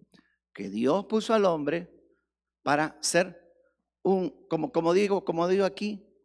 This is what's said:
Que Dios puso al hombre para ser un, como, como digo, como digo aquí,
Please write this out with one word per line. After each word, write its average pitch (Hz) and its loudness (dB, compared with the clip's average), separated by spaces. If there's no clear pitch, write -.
Que 98 -10
Dios 131 0
puso 220 0
al 214 4
hombre 165 -2
para 147 0
ser - -2
un, 185 -2
como, 156 -4
como 165 2
digo, 196 2
como 170 0
digo 196 2
aquí, 208 -6